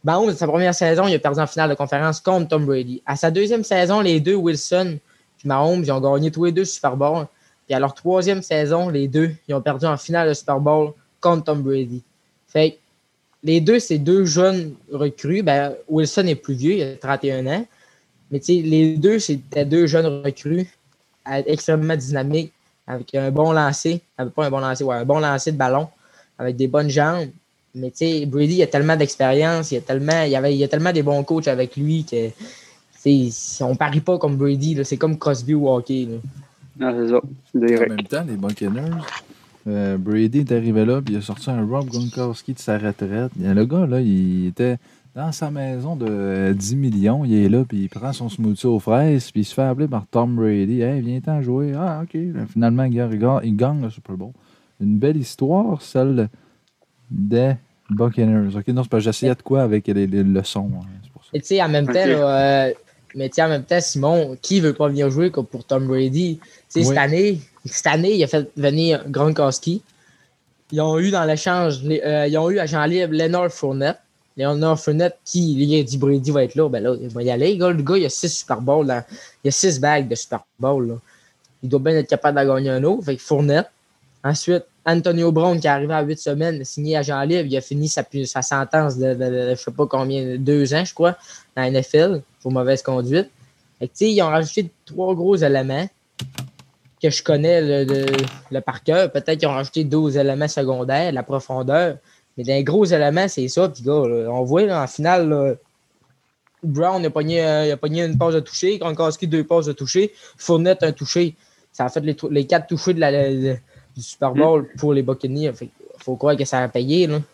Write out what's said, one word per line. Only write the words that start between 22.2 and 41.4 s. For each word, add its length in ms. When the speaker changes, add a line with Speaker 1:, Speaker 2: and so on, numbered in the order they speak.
Speaker 1:
avec 300
un 160
bon 200
lancer, 500
euh, 60
pas 200
un 40
bon 100
lancer, 240
ouais, 140
un 80
bon 140
lancer 340
de 40
ballon, 300
avec 200
des 100
bonnes 220
jambes. 400
Mais 160
tu 80
sais, 280
Brady, 300
il 80
a 40
tellement 300
d'expérience, 720
il 60
a 40
tellement, 420
il 80
y 40
avait, 180
il 40
y 60
a 40
tellement 240
des 120
bons 200
coachs 240
avec 300
lui 260
que, 240
tu 300
sais, 320
on 140
parie 240
pas 160
comme 180
Brady, 400
là, 80
c'est 140
comme 200
Crosby 360
ou 160
hockey, 400
là. 80
Speaker 2:
Non, 200
c'est 120
ça, 100
c'est 60
Speaker 3:
En 80
Speaker 2:
direct. 240
Speaker 3:
même 180
temps, 200
les 80
Buccaneers, 680
euh, 300
Brady 420
est 120
arrivé 340
là, 160
puis 140
il 20
a 40
sorti 280